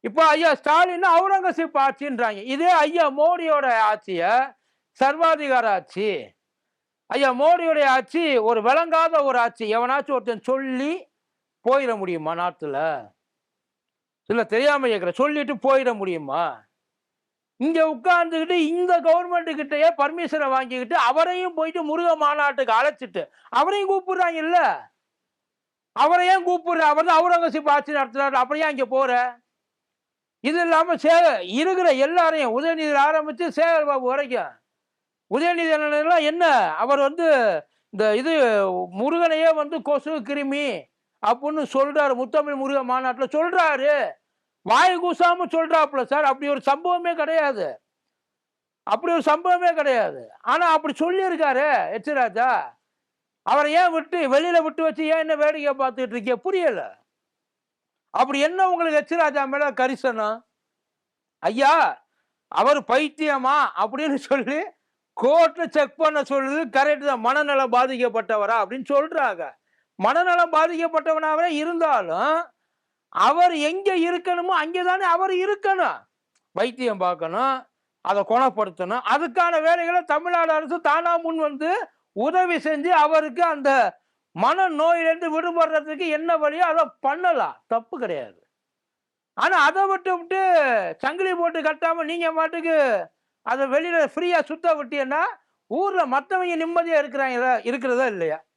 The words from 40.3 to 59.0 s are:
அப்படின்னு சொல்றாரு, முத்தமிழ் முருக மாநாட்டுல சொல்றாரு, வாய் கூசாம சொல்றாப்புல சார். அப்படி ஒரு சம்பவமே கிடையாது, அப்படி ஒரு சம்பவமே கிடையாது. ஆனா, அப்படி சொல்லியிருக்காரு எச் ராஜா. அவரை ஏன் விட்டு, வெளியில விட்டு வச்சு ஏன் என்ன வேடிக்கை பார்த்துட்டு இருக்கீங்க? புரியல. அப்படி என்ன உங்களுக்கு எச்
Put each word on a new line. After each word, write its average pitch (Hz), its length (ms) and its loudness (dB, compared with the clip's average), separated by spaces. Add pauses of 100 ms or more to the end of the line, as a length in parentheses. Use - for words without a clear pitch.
அப்படின்னு 285 460 -2
சொல்றாரு, 285 420 0
முத்தமிழ் 285 400 -2
முருக 269 300 -4
மாநாட்டுல 254 420 -4
சொல்றாரு, 294 840 0 (500)
வாய் 330 360 4
கூசாம 349 500 0
சொல்றாப்புல 311 560 0
சார். 294 200 0
அப்படி 277 240 0
ஒரு 285 160 -2
சம்பவமே 339 500 0
கிடையாது, 285 640 -2 (1040)
அப்படி 339 300 -2
ஒரு 330 100 0
சம்பவமே 349 520 2
கிடையாது. 202 560 -2 (100)
ஆனா, 320 320 2
அப்படி 311 260 0
சொல்லியிருக்காரு 302 960 0
எச் 233 180 -8
ராஜா. 226 680 -2 (640)
அவரை 294 300 2
ஏன் 349 200 4
விட்டு, 320 360 -2
வெளியில 330 340 2
விட்டு 311 200 -4
வச்சு 311 220 -2
ஏன் 311 120 0
என்ன 311 180 -2
வேடிக்கை 294 400 0
பார்த்துட்டு 262 240 -4
இருக்கீங்க? 240 380 -4
புரியல. 262 680 -4 (1080)
அப்படி 269 300 0
என்ன 359 300 2
உங்களுக்கு 330 280 0
எச் 330 220 -2